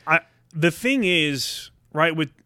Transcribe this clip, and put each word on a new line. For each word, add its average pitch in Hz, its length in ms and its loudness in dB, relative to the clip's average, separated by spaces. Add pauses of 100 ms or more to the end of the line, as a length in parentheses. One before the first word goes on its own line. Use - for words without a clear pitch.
I, 165 120 2 (320)
the 165 200 2
thing 254 320 -2
is, 151 640 -2 (220)
right, 160 240 2
with, 156 140 -2 (160)